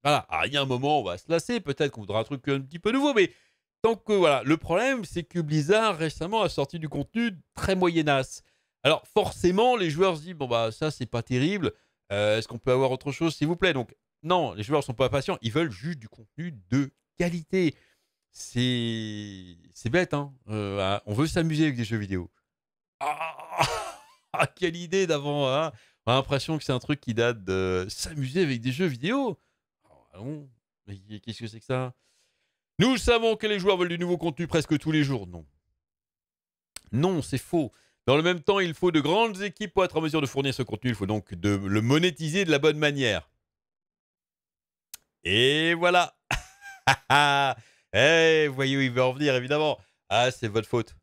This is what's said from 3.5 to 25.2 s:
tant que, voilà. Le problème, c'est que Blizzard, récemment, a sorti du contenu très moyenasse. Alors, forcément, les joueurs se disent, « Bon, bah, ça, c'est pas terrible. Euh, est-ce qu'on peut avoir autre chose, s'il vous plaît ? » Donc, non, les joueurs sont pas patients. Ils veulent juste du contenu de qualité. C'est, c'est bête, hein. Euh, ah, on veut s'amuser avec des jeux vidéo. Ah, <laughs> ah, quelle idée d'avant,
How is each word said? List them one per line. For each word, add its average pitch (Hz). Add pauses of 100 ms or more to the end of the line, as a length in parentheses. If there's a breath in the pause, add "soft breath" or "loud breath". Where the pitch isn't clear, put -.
tant 226
que, -
voilà. 156
Le 147
problème, 226
c'est 175
que -
Blizzard, 160
récemment, 165
a 165
sorti 160
du 156
contenu 214 (220)
très -
moyenasse. 156 (420)
Alors, 147
forcément, 208
les 185
joueurs 170
se 147
disent, « 180
Bon, 139
bah, 113
ça, 156
c'est -
pas 117
terrible. 147 (400 soft breath)
Euh, 104
est-ce 113
qu'on 120
peut 131
avoir 131
autre 131
chose, 165
s'il 151
vous 170
plaît ? » 180
Donc, 120 (300)
non, 156
les 104
joueurs 139
sont 127
pas 127
patients. 139
Ils 117
veulent 151
juste 131
du 110
contenu 151 (160)
de 135 (280)
qualité. 175 (560 soft breath)
C'est, 107 (160)
c'est -
bête, 170
hein. 143 (140)
Euh, 101
ah, 98
on 104
veut 143
s'amuser 160
avec 147
des 120
jeux 110
vidéo. 95 (720)
Ah, 160 (240)
<laughs> -
ah, 156
quelle 175
idée 175
d'avant, 147